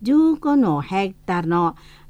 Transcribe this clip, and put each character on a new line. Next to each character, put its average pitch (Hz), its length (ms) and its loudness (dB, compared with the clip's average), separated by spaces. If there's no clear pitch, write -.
十 302 320 2
五 294 200 -2
の 175 280 2
ヘ 196 260 -4
ク 190 60 -16
タ 180 140 -4
ー 175 40 -4
ル 160 60 -6
の 170 280 0